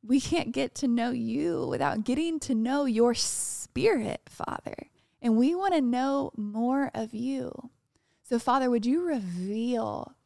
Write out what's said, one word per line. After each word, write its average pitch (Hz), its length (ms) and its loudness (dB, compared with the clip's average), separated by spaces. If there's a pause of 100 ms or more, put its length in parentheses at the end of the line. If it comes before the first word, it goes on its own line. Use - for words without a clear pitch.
We 247 180 2
can't 302 320 -2
get 269 240 -2
to 277 120 0
know 233 220 2
you 247 560 -2
without 143 380 0
getting 311 360 0
to - 140 -2
know 254 320 0
your 233 280 4
Spirit, - 1160 -2
Father. - 560 -10 (340)
And 226 160 4
we 262 180 6
want 370 200 0
to 302 80 4
know 262 540 0
more 233 580 0
of 220 200 -6
you. 254 560 -6 (520)
So, 233 160 0
Father, 254 320 2
would 233 160 2
you 330 200 2
reveal 208 1080 -4 (100)